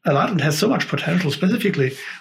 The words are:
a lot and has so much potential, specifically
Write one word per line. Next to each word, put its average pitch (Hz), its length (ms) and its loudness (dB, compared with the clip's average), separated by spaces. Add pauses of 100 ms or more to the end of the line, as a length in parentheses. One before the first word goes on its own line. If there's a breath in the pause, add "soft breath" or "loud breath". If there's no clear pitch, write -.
a 160 80 2
lot 151 180 2
and 170 120 0
has 151 160 0
so 214 100 2
much 233 200 0
potential, 165 420 0
specifically 185 680 0 (240 loud breath)